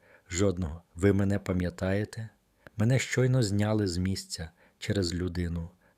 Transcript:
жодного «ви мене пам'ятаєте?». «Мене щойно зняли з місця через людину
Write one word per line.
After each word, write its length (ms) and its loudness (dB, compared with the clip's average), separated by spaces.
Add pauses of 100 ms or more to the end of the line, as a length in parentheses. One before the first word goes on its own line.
(300)
жодного 540 0 (120)
«ви 180 4
мене 260 2
пам'ятаєте?». 920 -4 (480)
«Мене 220 4
щойно 440 2
зняли 440 2
з 100 -4
місця 540 -4 (280)
через 340 0
людину 560 -4 (280)